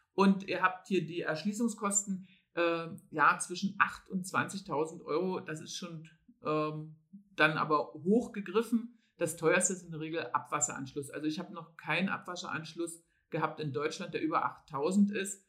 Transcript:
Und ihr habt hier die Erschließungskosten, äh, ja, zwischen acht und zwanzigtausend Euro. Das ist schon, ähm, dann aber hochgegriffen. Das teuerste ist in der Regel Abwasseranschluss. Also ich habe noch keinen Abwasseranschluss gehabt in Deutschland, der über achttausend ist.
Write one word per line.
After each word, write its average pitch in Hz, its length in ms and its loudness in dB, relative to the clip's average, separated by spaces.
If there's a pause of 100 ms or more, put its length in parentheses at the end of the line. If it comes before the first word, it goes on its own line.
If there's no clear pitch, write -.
(140)
Und 190 340 6
ihr 180 140 0
habt 185 260 0
hier 175 180 2
die 165 160 -6
Erschließungskosten, 202 1080 0 (280)
äh, 165 320 0 (240)
ja, 156 280 4
zwischen 180 380 -4
acht - 320 0
und 185 160 -4
zwanzigtausend 151 800 -2
Euro. 170 380 0
Das 156 200 -8
ist - 140 -12
schon, 165 340 -10 (340)
ähm, 156 520 -2 (400)
dann 156 220 4
aber 151 360 2
hochgegriffen. 214 1040 0 (200)
Das 160 200 -2
teuerste 180 360 4
ist 180 100 -6
in 170 80 -14
der 156 80 -6
Regel 160 220 -4 (100)
Abwasseranschluss. 139 800 -2
Also 147 160 -4
ich 156 120 -2
habe 175 140 -8
noch 170 240 -14
keinen 170 320 0
Abwasseranschluss 170 920 -8 (260)
gehabt 156 300 -2
in 151 140 -4
Deutschland, 156 400 -2
der 156 100 -2
über 160 220 2
achttausend 190 680 2
ist. 196 380 -6